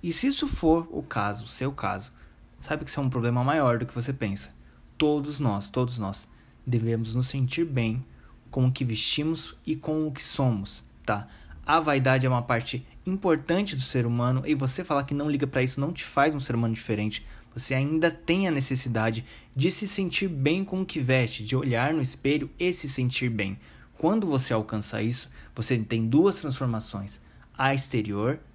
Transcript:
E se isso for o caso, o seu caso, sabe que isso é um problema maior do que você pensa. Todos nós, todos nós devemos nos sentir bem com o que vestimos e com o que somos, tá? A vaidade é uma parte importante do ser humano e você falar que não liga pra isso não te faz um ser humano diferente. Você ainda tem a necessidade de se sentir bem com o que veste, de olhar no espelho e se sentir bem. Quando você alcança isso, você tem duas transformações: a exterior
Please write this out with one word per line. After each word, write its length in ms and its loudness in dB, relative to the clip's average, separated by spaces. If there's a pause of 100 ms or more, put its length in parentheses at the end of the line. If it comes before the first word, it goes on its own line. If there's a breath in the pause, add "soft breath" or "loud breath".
E 120 -2
se 140 2
isso 200 0
for 440 2
o 120 -6
caso, 400 -4
o 40 -12
seu 260 -4
caso, 380 -6 (500 soft breath)
sabe 240 -4
que 40 -8
isso 120 -2
é 20 0
um 60 2
problema 340 2
maior 360 4
do 60 -2
que 80 -12
você 200 -4
pensa. 420 -4 (420 soft breath)
Todos 420 0
nós, 300 0
todos 280 -2
nós 280 -6 (400 soft breath)
devemos 500 0
nos 120 0
sentir 380 0
bem 400 -2 (440 loud breath)
com 160 2
o 60 4
que 140 -2
vestimos 800 -2
e 100 0
com 320 -2
o 40 -4
que 120 -6
somos, 600 0 (220)
tá? 200 0 (400 loud breath)
A 140 4
vaidade 460 4
é 40 2
uma 120 2
parte 420 -2 (220 loud breath)
importante 680 0
do 80 -2
ser 200 0
humano 400 2
e 120 2
você 280 0
falar 200 0
que 100 -4
não 160 0
liga 160 2
pra 160 0
isso 180 0
não 140 0
te 100 -8
faz 300 4
um 60 -4
ser 160 -2
humano 180 2
diferente. 500 -2 (300 loud breath)
Você 220 -4
ainda 340 2
tem 380 0
a 40 0
necessidade 720 0 (320 loud breath)
de 140 2
se 180 0
sentir 400 0
bem 380 0
com 160 -4
o 40 0
que 140 -6
veste, 440 2
de 120 -2
olhar 380 2
no 80 2
espelho 560 0
e 160 0
se 160 -4
sentir 400 0
bem. 300 -4 (360 loud breath)
Quando 300 2
você 260 2
alcança 500 -2
isso, 280 -2 (240 loud breath)
você 240 0
tem 300 0
duas 300 6
transformações: 840 -4 (360 loud breath)
a 160 2
exterior 680 0 (160)